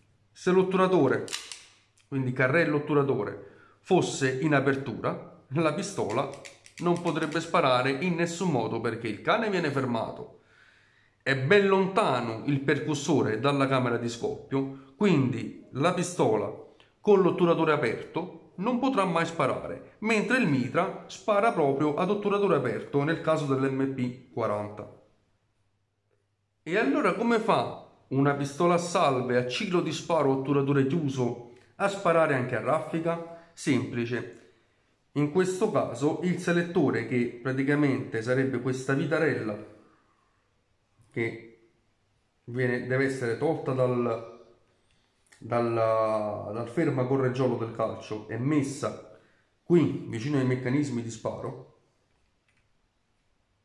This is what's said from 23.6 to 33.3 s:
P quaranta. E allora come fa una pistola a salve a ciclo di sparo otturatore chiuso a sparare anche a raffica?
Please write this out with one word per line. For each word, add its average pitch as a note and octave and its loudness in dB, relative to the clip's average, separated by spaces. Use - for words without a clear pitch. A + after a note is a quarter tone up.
P B2 -6
quaranta. G#2 -4
E E3+ -2
allora C4+ 2
come A#3 2
fa D3+ 0
una C#3 2
pistola C#3+ 2
a E3+ 4
salve B2+ 2
a B2 2
ciclo F3+ -2
di D3+ -2
sparo D3 0
otturatore C3+ 2
chiuso C3 -2
a G3 0
sparare E3 2
anche B2 0
a G#2+ -2
raffica? D#3+ -4